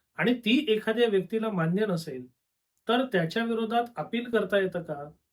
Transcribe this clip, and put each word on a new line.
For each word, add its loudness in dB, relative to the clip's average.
आणि 2
ती 2
एखाद्या 2
व्यक्तीला 0
मान्य 0
नसेल, -6
तर 4
त्याच्या 0
विरोधात 0
अपील -4
करता 0
येतं 0
का? -10